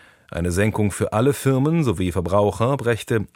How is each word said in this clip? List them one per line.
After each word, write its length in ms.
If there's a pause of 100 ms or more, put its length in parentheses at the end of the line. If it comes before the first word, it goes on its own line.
(320)
Eine 200
Senkung 380
für 240
alle 200
Firmen 500
sowie 280
Verbraucher 680
brächte 580